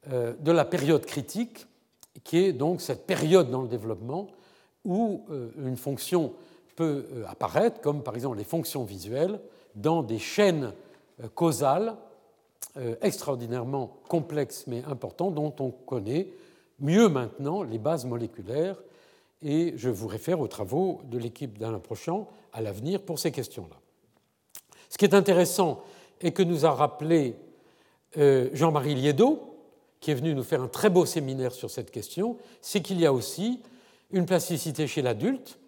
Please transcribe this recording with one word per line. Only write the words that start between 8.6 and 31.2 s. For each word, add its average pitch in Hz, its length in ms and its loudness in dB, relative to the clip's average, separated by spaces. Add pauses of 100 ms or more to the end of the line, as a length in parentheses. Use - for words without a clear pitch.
visuelles, 117 560 -4 (340)
dans 151 280 2
des 113 180 -4
chaînes, 160 520 2 (520)
euh, 110 100 -12
causales, 165 640 2 (800)
euh, 120 240 -4
extraordinairement 127 960 -4 (120)
complexes 151 600 -2
mais 123 160 -6
importantes, 147 500 -4
dont 151 240 -2
on 131 120 -4
connaît 127 580 -4 (500)
mieux 180 300 6
maintenant 139 540 -2
les 113 160 -6
bases 135 260 -2
moléculaires, 120 720 -4 (680)
et 156 340 0
je 123 120 -4
vous 110 180 -4
réfère 110 320 -4
aux 131 80 -2
travaux 143 580 -4
de 123 140 -8
l'équipe 117 400 -8
d'Alain 110 220 -4
Prochant 175 480 -6 (240)
à 113 80 -10
l'avenir 113 400 -4
pour 165 180 -8
ces 156 140 -2
questions-là. - 440 -10 (1120)
Ce - 100 -14
qui 202 60 6
est 196 100 4
intéressant 175 680 4 (380)
et 175 100 0
que 190 140 2
nous 170 200 2
a 160 60 8
rappelé, 147 640 2 (840)
euh, 135 340 6
Jean-Marie 147 420 2
Liédot, 147 460 4 (580)
qui - 140 -2
est - 20 4
venu 151 180 0
nous 131 120 -2
faire 131 180 0
un 123 60 -4
très - 220 2
beau 175 160 6
séminaire 131 460 -2